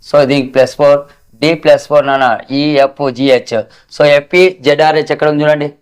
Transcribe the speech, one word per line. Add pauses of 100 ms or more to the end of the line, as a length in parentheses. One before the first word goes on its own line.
(100)
So
దీనికి
ప్లస్
ఫోర్, (420)
డి (120)
ప్లస్
ఫోర్
నాన్న (320)
ఈఎఫ్జిహెచ్. (380)
So (160)
ఎఫ్ఈజెడ్ఆర్హెచ్
ఎక్కడ
ఉంది
చూడండి. (120)